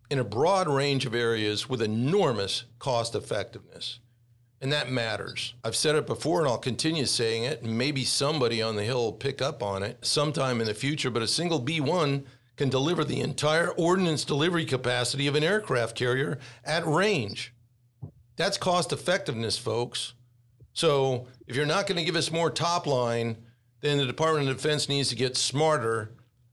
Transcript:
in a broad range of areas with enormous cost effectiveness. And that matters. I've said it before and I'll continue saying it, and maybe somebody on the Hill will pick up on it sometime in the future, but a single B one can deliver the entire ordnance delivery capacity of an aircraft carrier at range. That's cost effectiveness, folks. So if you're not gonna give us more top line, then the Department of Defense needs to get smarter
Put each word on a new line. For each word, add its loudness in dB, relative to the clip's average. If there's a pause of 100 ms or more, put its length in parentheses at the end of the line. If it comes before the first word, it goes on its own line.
in 0
a 0
broad 2
range 2
of -4
areas 0
with -2
enormous 0 (140)
cost -2
effectiveness. -6 (600)
And -2
that -2
matters. -4 (100)
I've -2
said 2
it 0
before 0
and 2
I'll 2
continue 0
saying 0
it, -4
and -2
maybe 0
somebody 2
on -2
the 0
Hill 0
will 0
pick -4
up -2
on -2
it -6
sometime 0
in 0
the -2
future, -2
but 0
a -2
single 0
B -2
one 2 (320)
can 2
deliver 2
the -2
entire 2
ordnance 2
delivery 2
capacity 0
of 0
an 2
aircraft 0
carrier 0 (240)
at -2
range. 0 (840)
That's 0
cost 2
effectiveness, -2
folks. -4 (580)
So 2 (200)
if -6
you're 0
not 0
gonna -2
give -2
us 0
more 0
top -2
line, 0 (420)
then 2
the 2
Department 0
of 0
Defense 0
needs 0
to -4
get 0
smarter 0 (360)